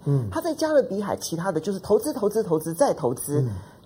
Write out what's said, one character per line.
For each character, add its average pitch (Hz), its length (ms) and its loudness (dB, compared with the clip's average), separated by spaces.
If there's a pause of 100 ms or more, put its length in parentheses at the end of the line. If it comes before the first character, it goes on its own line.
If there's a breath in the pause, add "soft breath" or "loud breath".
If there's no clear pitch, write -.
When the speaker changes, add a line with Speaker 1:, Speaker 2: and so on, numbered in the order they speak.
Speaker 1:
嗯。 135 260 2
Speaker 2:
他 320 120 -4
在 320 120 -2
加 311 200 0
勒 277 80 8
比 196 180 -4
海 196 160 -2
其 - 200 -6
他 175 140 -2
的 160 80 0
就 196 140 -2
是 190 60 -6
投 208 200 4
资、 294 140 -4
投 220 160 0
资、 220 140 0
投 165 160 2
资 160 160 -4
再 247 180 4
投 131 220 -2
资， 143 260 -2
Speaker 1:
嗯。 127 80 2 (380 loud breath)